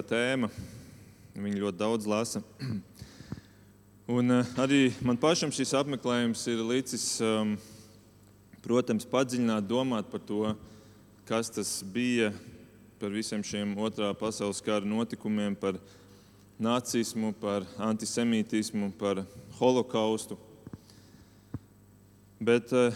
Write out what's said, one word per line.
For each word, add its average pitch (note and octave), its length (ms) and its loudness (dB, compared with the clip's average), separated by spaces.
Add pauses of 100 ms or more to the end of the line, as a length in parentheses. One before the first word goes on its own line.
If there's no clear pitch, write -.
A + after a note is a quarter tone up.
tēma. A#2+ 460 0 (840)
Viņa G2+ 300 -4
ļoti G2 180 -2
daudz G#2+ 240 0
lasa. G#2+ 380 -2 (180)
<clears throat> - 1500 -10
Un, B2 240 6
eh, B2 240 0
arī C#3 180 6 (220)
man B2 160 2
pašam D#3 320 4
šis C3 320 -2
apmeklējums A#2+ 640 0
ir A#2 160 0
licis, B2 460 -2 (180)
ehm, G#2+ 300 2 (1120)
protams, A#2 400 2
padziļināt, A#2+ 600 2
domāt A#2+ 440 0
par G2+ 140 -6
to, G#2+ 260 0 (760)
kas A2+ 240 0
tas - 300 -4
bija, A2+ 500 2 (640)
par G2+ 160 -4
visiem G#2+ 320 -4
šiem G#2 320 -2
Otrā G#2+ 400 -2
pasaules G#2 460 -2
kara G#2 220 0
notikumiem, G#2+ 680 -2
par F#2+ 220 -2 (800)
nacismu, A2+ 800 0
par G2+ 280 -2 (120)
antisemītismu, A2 1200 0
par G2 240 0 (380)
holokaustu. A2 760 2 (2000)
Bet, A#2 320 4
eh, B2 240 6